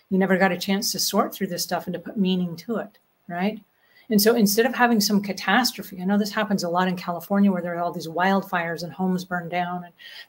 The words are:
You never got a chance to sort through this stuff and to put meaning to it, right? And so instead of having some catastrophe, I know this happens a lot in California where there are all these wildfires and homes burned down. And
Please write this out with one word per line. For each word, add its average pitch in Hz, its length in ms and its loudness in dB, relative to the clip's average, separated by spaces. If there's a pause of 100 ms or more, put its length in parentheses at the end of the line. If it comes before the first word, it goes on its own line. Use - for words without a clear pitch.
You 190 80 2
never 185 200 4
got 180 160 4
a 175 40 -2
chance 196 360 -2
to 185 60 -4
sort 247 340 0
through 190 140 -4
this 175 160 -6
stuff 170 240 -4
and 175 60 -4
to 165 60 -6
put - 160 -12
meaning 180 420 0
to 226 200 -6
it, - 220 -8 (280)
right? 190 320 -4 (500)
And 208 120 4
so 226 140 6
instead 220 300 4
of 247 80 -2
having 240 280 4
some 208 200 2
catastrophe, 190 800 -2
I 180 60 -4
know 202 120 2
this 208 140 0
happens 208 320 0
a 175 60 -2
lot 180 180 2
in 180 80 0
California 196 560 2
where 175 100 0
there 175 140 -4
are 170 60 -2
all 175 100 0
these 160 160 -8
wildfires 170 760 0
and 170 100 -10
homes 185 320 -2
burned 170 260 -6
down. 175 320 -4
And 175 100 -20 (340)